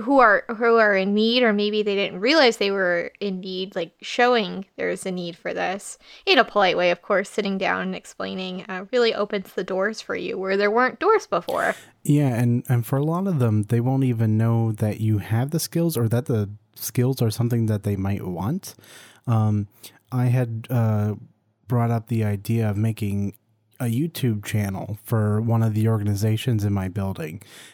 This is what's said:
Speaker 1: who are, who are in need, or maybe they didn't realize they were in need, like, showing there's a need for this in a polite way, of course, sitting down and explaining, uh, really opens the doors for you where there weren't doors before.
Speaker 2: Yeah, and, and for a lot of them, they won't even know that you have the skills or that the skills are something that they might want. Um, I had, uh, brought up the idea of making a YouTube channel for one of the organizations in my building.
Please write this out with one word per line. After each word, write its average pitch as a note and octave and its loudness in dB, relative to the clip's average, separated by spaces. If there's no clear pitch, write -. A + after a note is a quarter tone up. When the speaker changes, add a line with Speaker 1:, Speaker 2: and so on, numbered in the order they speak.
Speaker 1:
who C4+ 2
are, G#3+ 6
who A#3 4
are G#3 4
in F#3+ 0
need, A3+ 2
or A3+ 4
maybe G#3 0
they G3+ 0
didn't F3+ -4
realize B3+ 4
they G3+ 0
were F3+ -2
in G3 -6
need, F#3 -8
like, E3+ -6
showing G#3+ 0
there's F3+ -4
a F#3+ -6
need F3 -8
for - -8
this F3+ -6
in F#4 6
a A#3 8
polite F#3 2
way, F3+ 4
of F3 -2
course, G3+ 0
sitting G3 -4
down F#3 -2
and F#3 -4
explaining, F#3 -10
uh, F#3 -8
really A#3+ 2
opens G3+ -4
the G3+ -4
doors F#3+ -2
for - -8
you F3+ -6
where F#3+ -2
there G3+ 2
weren't A#3+ 0
doors - 2
before. - -2
Speaker 2:
Yeah, D3 4
and, A#2+ 2
and A#2+ 2
for C3+ -2
a C#3 0
lot E3+ -2
of F3 0
them, A2 2
they A#2 0
won't C3 2
even A2+ 2
know A2+ 2
that G#2+ -2
you G#2+ 2
have A2+ 0
the D#3+ -2
skills E3 -2
or A#2 0
that A2+ 0
the G#2 0
skills B2+ -2
are A2+ 2
something A#2 0
that G#2+ 0
they G2+ -2
might G2 -2
want. F#2+ -6
Um, G#2+ 2
I B2 0
had, A#2+ 0
uh, G#2+ 0
brought A#2 0
up A#2 -2
the A2+ 0
idea G#2+ 0
of G2+ -2
making G2+ -2
a - -2
YouTube A#2 -2
channel G2+ -4
for G#2+ 0
one A2+ 2
of A2 0
the G#2+ 2
organizations A2 0
in G#2 0
my F#2+ -2
building. F#2+ -6